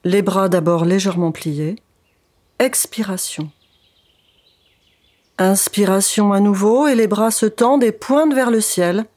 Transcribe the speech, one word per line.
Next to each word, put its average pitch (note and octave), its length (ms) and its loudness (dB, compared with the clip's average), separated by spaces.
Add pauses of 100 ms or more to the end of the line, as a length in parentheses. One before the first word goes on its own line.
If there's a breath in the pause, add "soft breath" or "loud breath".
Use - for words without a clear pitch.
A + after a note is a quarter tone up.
les F#3+ 180 2
bras F#3+ 260 0
d'abord E3+ 360 0
légèrement F3 480 0
pliés. D#3 440 -6 (800)
Expiration. G3 920 -6 (1900)
Inspiration G3 920 0
à G3 80 2
nouveau G#3 460 2
et C#4 80 2
les A3 140 2
bras G#3+ 220 0
se A3 160 -2
tendent B3 360 2
et A3 100 2
pointent C#4+ 420 0
vers B3+ 160 0
le A3 100 2
ciel F#3 460 -2 (100)